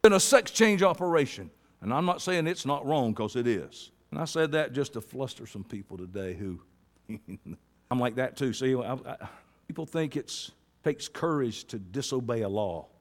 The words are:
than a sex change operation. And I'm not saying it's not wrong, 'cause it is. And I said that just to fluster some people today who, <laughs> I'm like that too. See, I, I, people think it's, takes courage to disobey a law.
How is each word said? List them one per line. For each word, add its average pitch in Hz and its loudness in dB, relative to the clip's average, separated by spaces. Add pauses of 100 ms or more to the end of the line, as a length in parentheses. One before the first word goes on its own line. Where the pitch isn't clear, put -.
than 214 12
a 190 6
sex 240 6
change 208 6
operation. 165 2 (300)
And 104 -2
I'm 156 2
not 175 0
saying 175 0
it's 170 -4
not 143 -2
wrong, 131 2
'cause 107 -4
it 120 0
is. 92 -2 (200)
And - -6
I 165 -2
said 160 0
that 151 0
just 135 -2
to 113 -4
fluster 123 -10
some 98 -12
people 98 -12
today 92 -6
who, 90 -8 (480)
<laughs> 110 -10 (720)
I'm 127 0
like 123 0
that 127 -2
too. 131 0
See, 131 2
I, 120 -2
I, - -10 (500)
people 160 -8
think 156 -2
it's, - -8 (320)
takes - 0
courage 143 0
to 113 -8
disobey 117 -2
a 101 0
law. 98 -2 (140)